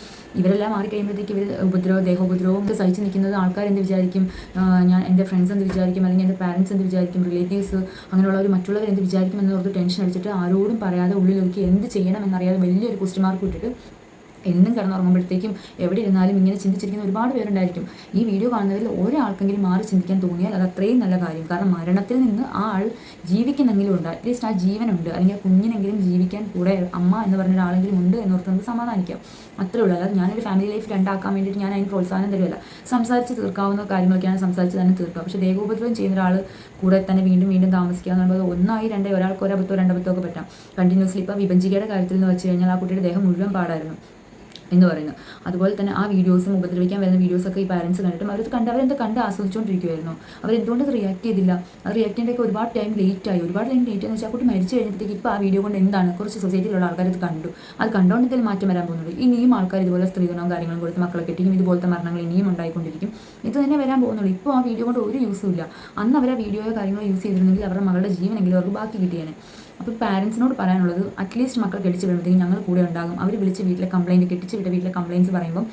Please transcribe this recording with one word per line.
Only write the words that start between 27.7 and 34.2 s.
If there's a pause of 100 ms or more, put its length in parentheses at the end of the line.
ഉണ്ട്
എന്നോർത്ത്
നമുക്ക്
സമാധാനിക്കാം. (400)
അത്രേ
ഉള്ളൂ.
അല്ലാതെ
ഞാനൊരു
ഫാമിലി
ലൈഫ്
രണ്ടാക്കാൻ
വേണ്ടിയിട്ട്
ഞാൻ
അതിന്
പ്രോത്സാഹനം
തരുമല്ല. (340)
സംസാരിച്ച്
തീർക്കാവുന്ന
കാര്യങ്ങളൊക്കെയാണ്